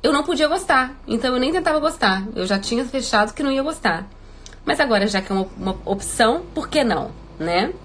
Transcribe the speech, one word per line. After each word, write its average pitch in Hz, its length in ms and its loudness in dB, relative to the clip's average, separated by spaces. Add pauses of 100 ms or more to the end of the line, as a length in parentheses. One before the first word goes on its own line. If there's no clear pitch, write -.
eu 285 120 4
não 294 80 2
podia 302 260 2
gostar. 277 580 0
Então 247 280 0
eu 247 40 2
nem 262 140 2
tentava 349 260 2
gostar. 202 460 0 (100)
Eu 180 120 -2
já 196 120 0
tinha 233 280 -2
fechado 220 480 0
que - 80 -4
não 277 100 2
ia 269 100 0
gostar. 196 460 -2 (560)
Mas - 160 0
agora, 220 260 4
já 196 140 0
que 190 100 -10
é 196 40 0
uma, 190 120 0 (120)
uma 190 260 -4
opção, 226 580 2 (120)
por - 140 -6
que 294 140 2
não, 196 280 0 (280)
né? 175 320 0 (140)